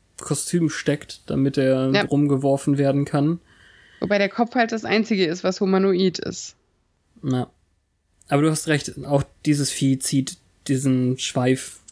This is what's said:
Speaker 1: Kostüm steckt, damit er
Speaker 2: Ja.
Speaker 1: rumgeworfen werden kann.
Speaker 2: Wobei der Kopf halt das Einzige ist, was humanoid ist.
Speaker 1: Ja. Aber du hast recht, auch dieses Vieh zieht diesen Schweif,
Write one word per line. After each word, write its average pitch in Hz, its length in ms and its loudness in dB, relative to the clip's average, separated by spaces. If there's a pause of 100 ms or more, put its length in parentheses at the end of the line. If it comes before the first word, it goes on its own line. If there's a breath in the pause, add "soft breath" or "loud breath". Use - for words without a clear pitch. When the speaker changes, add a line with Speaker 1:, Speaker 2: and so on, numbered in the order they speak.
(200)
Speaker 1:
Kostüm 160 500 -2
steckt, - 580 -6
damit 135 300 0
er 131 340 2
Speaker 2:
Ja. 139 120 2
Speaker 1:
rumgeworfen 139 760 2
werden 143 280 2
kann. 156 340 0 (640 soft breath)
Speaker 2:
Wobei 190 160 0
der 196 120 2
Kopf 233 260 -2
halt 226 180 2
das 220 100 -6
Einzige 208 420 0
ist, 170 200 -2
was 185 160 -2
humanoid 190 580 2
ist. - 360 -10 (680)
Speaker 1:
Ja. 127 260 -2 (800)
Aber 139 140 2
du 156 100 2
hast 156 160 -4
recht, 151 240 0 (140)
auch 143 180 2 (220)
dieses 147 260 2
Vieh 135 280 0
zieht - 380 -2 (300)
diesen 131 520 0
Schweif, - 600 -2 (120)